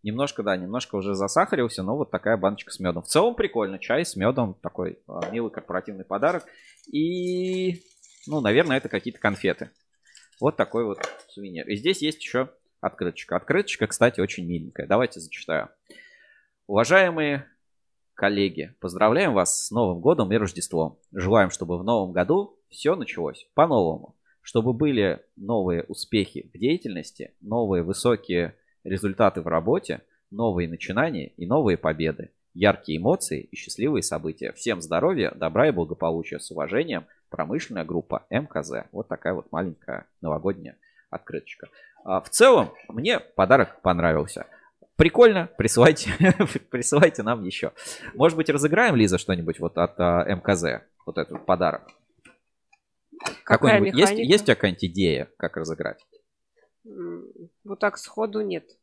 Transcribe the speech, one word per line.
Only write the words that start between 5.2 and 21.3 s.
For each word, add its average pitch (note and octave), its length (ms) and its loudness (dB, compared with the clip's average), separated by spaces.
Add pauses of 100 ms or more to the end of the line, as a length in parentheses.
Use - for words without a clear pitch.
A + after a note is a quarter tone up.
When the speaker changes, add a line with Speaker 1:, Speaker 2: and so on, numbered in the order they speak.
Speaker 1:
милый A2+ 180 -4
корпоративный F#2 560 -10
подарок. D3 380 -2 (480)
И, F3+ 920 -2 (460)
ну, D3+ 120 -2
наверное, C3 380 2
это - 100 -4
какие-то - 320 -6
конфеты. F#2+ 520 -2 (680)
Вот C3 180 0
такой A2+ 280 -2
вот G2+ 140 -6 (300)
сувенир. F#2+ 380 -12
И G#2 80 -2
здесь D3+ 280 -2
есть D3+ 200 -4
еще C3 260 -4 (320)
открыточка. - 540 -6
Открыточка, - 520 -2
кстати, - 340 2
очень F#2+ 240 -4
миленькая. E2 400 -6
Давайте G2+ 340 0
зачитаю. D#2 500 -6 (1000)
«Уважаемые D3 800 2 (680)
коллеги, G2 640 -2
поздравляем A2 540 0
вас - 340 0
с - 40 -10
Новым G2+ 280 0
годом G2 320 2
и A2 60 2
Рождеством. E2+ 600 -4 (140)
Желаем, F#2+ 400 2